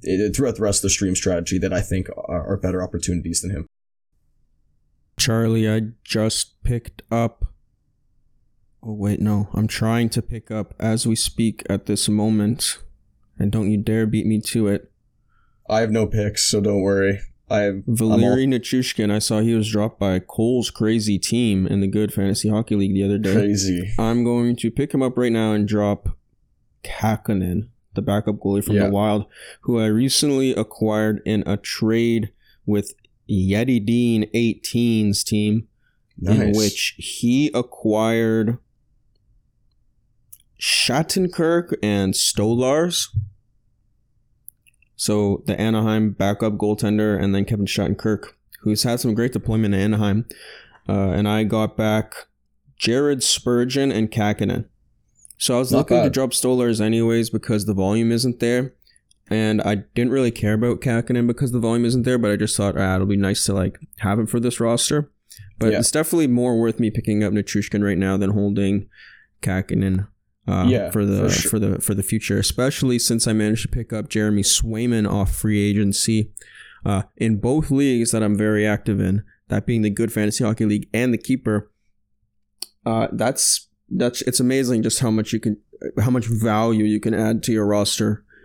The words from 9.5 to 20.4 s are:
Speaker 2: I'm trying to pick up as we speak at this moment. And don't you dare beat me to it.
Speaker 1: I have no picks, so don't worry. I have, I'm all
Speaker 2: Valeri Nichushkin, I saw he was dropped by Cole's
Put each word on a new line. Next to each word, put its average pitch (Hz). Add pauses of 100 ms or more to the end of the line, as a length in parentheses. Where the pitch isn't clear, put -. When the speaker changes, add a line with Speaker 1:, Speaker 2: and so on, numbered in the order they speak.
Speaker 2:
I'm 107
trying 113
to 117
pick -
up 107
as 113
we 113
speak -
at 98
this 101
moment. 107 (600)
And 101
don't 107
you 107
dare 110
beat 107
me 107
to 110
it. - (800)
Speaker 1:
I 110
have 113
no 110
picks, 104
so 107
don't 101
worry. 98 (320)
I 107
have, 101 (140)
I'm 117
all 110
Speaker 2:
Valeri 127
Nichushkin, 127
I 107
saw 107
he 117
was 107
dropped 107
by 92
Cole's 117